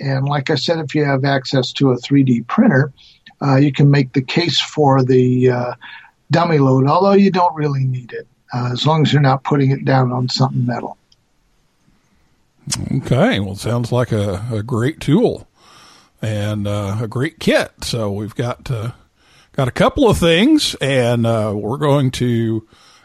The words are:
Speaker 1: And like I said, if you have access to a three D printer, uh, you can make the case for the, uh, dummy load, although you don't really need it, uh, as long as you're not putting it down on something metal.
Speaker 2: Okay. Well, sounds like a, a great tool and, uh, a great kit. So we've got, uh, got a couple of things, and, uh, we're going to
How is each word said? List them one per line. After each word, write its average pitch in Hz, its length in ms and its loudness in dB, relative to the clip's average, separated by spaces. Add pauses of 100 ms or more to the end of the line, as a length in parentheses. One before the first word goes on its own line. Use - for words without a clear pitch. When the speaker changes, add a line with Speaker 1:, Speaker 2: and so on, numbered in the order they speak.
Speaker 1:
And 135 260 -4
like 143 240 -2
I 151 60 2
said, 165 240 -2
if 151 160 -6
you 147 80 2
have 139 200 0
access 139 500 0
to 135 180 2
a 123 40 0
three 139 280 2
D 117 180 2
printer, 151 500 2 (480)
uh, 139 140 2
you 143 180 4
can 143 200 4
make 139 220 2
the 135 80 0
case 160 380 -2
for 135 440 2
the, 127 460 4
uh, 123 240 -4 (560)
dummy 151 280 2
load, 131 280 4
although 180 260 4
you 196 180 6
don't 170 240 2
really 143 300 -2
need 123 280 -6
it, 117 140 -12 (260)
uh, 123 200 -4
as 123 140 -2
long 156 160 2
as - 100 2
you're 147 100 4
not 135 220 0
putting 139 260 0
it 135 140 -2
down 131 260 2
on 123 180 -4
something 131 380 -2
metal. 120 300 -8 (1900)
Speaker 2:
Okay. 135 480 0
Well, 98 160 -6
sounds 117 380 -4
like 123 180 0
a, 101 400 -4
a 107 120 -4
great 123 380 -4
tool 165 460 0 (760)
and, 107 440 -4
uh, 101 360 -4
a 117 40 -6
great 120 320 -6
kit. 262 340 0 (100)
So 110 280 -4
we've 101 240 -8
got, 123 360 -8
uh, 117 220 -6 (600)
got 131 160 -2
a - 20 -4
couple 254 380 0
of 170 80 2
things, 202 640 2
and, 120 460 0
uh, 110 280 0
we're 107 220 -6
going 143 360 0
to 113 540 -2 (380)